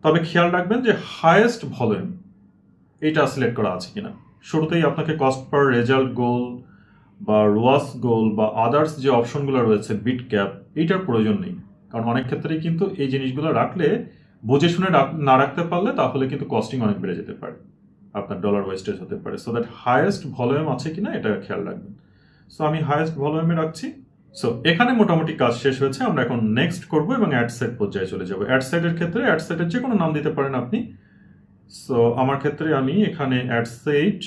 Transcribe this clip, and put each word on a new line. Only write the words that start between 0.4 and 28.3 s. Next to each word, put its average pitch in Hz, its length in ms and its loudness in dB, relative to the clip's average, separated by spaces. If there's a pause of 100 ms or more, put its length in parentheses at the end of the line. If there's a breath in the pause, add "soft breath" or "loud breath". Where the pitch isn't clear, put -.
রাখবেন 180 300 0
যে 214 60 4 (240)
হায়েস্ট 202 440 4 (160)
ভলিউম 101 320 -2 (920)
এটা 156 200 2 (100)
সিলেক্ট 123 260 0
করা 101 180 0
আছে 92 180 -12
কিনা। 104 160 -10 (380)
শুরুতেই 160 420 0
আপনাকে 151 220 -4 (100)
cost 131 280 0
per 143 140 4 (120)
result 131 340 2 (120)
goal 123 220 0 (840 loud breath)
বা 107 100 4 (180)
roas 135 300 4 (200)
goal 113 180 2 (140)
বা 107 80 2 (180)
others 147 260 2 (120)
যে 135 60 2 (100)
অপশনগুলো 135 440 0
রয়েছে, 110 300 2 (140)
বিট 127 140 -2 (120)
ক্যাপ, 98 180 0 (300)
এইটার 180 280 2
প্রয়োজন 110 360 2
নেই। 92 100 -8 (360)
কারণ 113 220 -4
অনেক 131 180 -2
ক্ষেত্রেই 151 360 -4
কিন্তু 165 180 0 (180)
এই 135 120 -2
জিনিসগুলো 135 340 -2 (120)
রাখলে, 160 260 0 (560 loud breath)
বুঝে 143 320 4
শুনে 185 220 0
রাখ-, 143 200 2 (120)
না 131 140 8
রাখতে 143 280 -2
পারলে 185 200 0 (100)
তাহলে 147 320 0
কিন্তু 127 200 -6
কস্টিং 117 340 -2
অনেক 101 160 0
বেড়ে 90 180 -4
যেতে - 200 -10
পারে, - 160 -12 (640)
আপনার 101 260 -8
ডলার 101 220 2
ওয়েস্টেজ 95 360 -6
হতে - 200 -10
পারে। - 220 -8
So - 100 -10
that 117 120 -2 (160)
হায়েস্ট 151 400 2 (140)
ভলিউম 127 380 0
আছে - 200 -6
কিনা 202 240 -4
এটা 110 120 -2 (140)
খেয়াল 92 240 -6
রাখবেন। - 240 -12 (640 soft breath)
So - 140 -8
আমি 156 100 0 (100)
হায়েস্ট 160 340 0
ভলিউমে 160 400 0
রাখছি। 160 240 -6 (540)
So - 60 -2 (240)
এখানে 240 200 4 (100)
মোটামুটি 165 320 2 (100)
কাজ 117 120 4 (100)
শেষ 135 180 4
হয়েছে। 135 260 0
আমরা 160 180 0
এখন 123 120 -2 (220)
নেক্সট 165 220 0 (100)
করব 151 160 2 (100)
এবং 208 160 2
অ্যাড 120 140 2 (100)
সেট 117 220 -2
পর্যায়ে 95 320 -2
চলে 92 180 -6